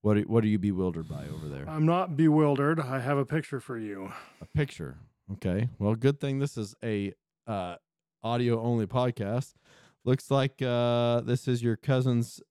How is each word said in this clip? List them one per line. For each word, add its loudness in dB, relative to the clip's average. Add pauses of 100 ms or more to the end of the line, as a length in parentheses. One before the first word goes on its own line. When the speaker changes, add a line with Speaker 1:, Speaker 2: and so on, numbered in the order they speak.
Speaker 1:
What 4
are, 4
what 2
are 2
you 4
bewildered -2
by -10
over -10
there? -10
Speaker 2:
I'm 0
not 2
bewildered. 4
I -4
have 0
a 2
picture -4
for -10
you. -8 (300)
Speaker 1:
A -14
picture. -4 (360)
Okay. -2
Well, 2
good 0
thing -4
this -4
is -8 (100)
a, -4 (340)
uh, -6 (480)
audio 0
only 0
podcast. -2 (500)
Looks 0
like, 0
uh, 2
this -2
is 0
your 2
cousin's, 0